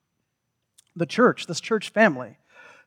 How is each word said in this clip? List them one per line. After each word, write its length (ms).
the 100
church, 400
this 140
church 300
family. 480